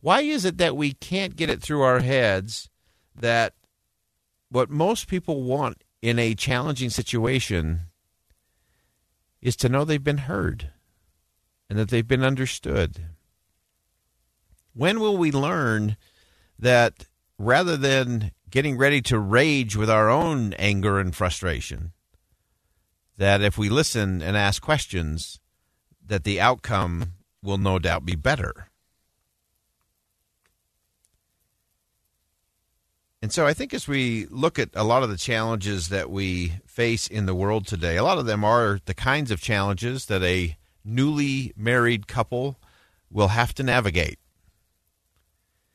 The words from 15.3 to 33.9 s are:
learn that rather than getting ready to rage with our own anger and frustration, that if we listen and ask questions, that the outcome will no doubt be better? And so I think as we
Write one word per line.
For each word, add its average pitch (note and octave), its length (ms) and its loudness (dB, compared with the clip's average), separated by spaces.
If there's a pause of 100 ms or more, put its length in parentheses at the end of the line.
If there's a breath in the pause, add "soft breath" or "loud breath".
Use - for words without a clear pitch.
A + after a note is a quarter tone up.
learn C3 640 0 (600 soft breath)
that A#2+ 480 4 (320)
rather D3+ 380 2
than B2+ 560 0 (180)
getting C#3 260 0
ready C#3 260 4
to A#2+ 160 2
rage A#2 560 2
with G#2+ 160 0
our A2 200 6
own C#3 420 0
anger G2 480 0
and F#2 160 -2
frustration, E2 760 -4 (1200)
that G2 240 4
if G2+ 160 2
we G#2 120 0
listen G#2 540 0
and F#2 140 0
ask G2 260 2
questions, E2+ 800 -4 (680)
that G2 180 -2
the G2+ 160 0
outcome F#2 720 0 (280)
will G2 160 -2
no F#2+ 200 2
doubt E2+ 260 -2
be F2+ 100 -2
better? A#2+ 540 -4 (4000)
And G#2+ 100 -6
so D#3+ 140 2
I D3 80 4
think B3+ 180 -8
as - 160 -8
we B2 380 -2